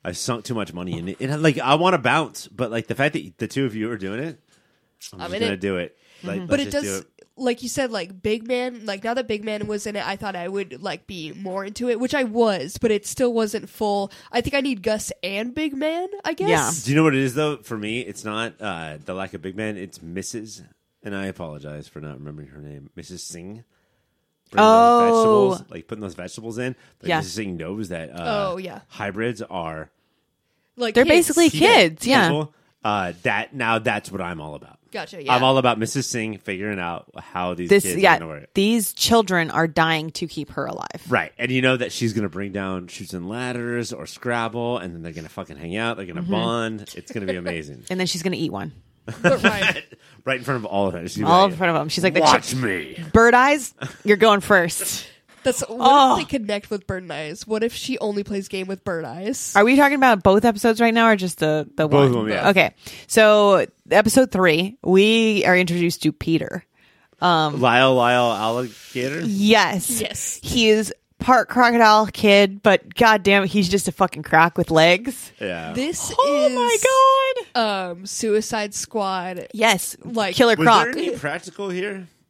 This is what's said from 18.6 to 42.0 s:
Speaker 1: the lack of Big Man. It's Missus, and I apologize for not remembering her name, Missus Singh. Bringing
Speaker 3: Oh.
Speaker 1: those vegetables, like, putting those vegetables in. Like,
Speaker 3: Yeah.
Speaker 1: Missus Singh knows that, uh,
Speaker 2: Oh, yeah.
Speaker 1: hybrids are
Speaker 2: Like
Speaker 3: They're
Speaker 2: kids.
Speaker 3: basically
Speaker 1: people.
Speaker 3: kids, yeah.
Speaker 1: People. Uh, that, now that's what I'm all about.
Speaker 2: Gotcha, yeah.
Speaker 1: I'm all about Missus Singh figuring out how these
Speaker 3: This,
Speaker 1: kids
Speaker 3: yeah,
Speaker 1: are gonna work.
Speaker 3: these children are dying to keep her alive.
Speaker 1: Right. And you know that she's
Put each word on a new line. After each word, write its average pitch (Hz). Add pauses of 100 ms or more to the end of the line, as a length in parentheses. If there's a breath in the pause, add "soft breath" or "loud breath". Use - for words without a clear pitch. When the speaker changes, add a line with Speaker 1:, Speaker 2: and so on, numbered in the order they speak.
Speaker 1:
the 92
lack 95
of 87
Big 90
Man. 107
It's 90
Missus, 98 (420)
and 101
I 98
apologize 76
for 76
not 73
remembering 73
her 73
name, 73
Missus 85
Singh. 95 (880)
Bringing 208
Speaker 3:
Oh. 233
Speaker 1:
those 233 (500)
vegetables, -
like, 82
putting 107
those 87
vegetables 107
in. 127 (260 soft breath)
Like, -
Speaker 3:
Yeah. 165
Speaker 1:
Missus 98
Singh 98
knows 90
that, 80
uh, 190
Speaker 2:
Oh, 180
yeah. 185 (100)
Speaker 1:
hybrids 107
are 80 (880)
Speaker 2:
Like 226
Speaker 3:
They're 247
Speaker 2:
kids. 330
Speaker 3:
basically 330
Speaker 1:
people. 220
Speaker 3:
kids, 185
yeah. 247
Speaker 1:
People. 151 (300)
Uh, 98 (100)
that, 110
now 117
that's 110
what 95
I'm 87
all 76
about. - (140)
Speaker 2:
Gotcha, 185
yeah. 127
Speaker 1:
I'm 127
all 135
about 120
Missus 113
Singh 110
figuring 98
out 85
how 90
these 87
Speaker 3:
This, 196
Speaker 1:
kids 90
Speaker 3:
yeah, 175
Speaker 1:
are -
gonna 80
work. 73
Speaker 3:
these 208
children 190
are 165
dying 160
to -
keep 156
her 139
alive. -
Speaker 1:
Right. 87
And 123
you 127
know 131
that 107
she's 113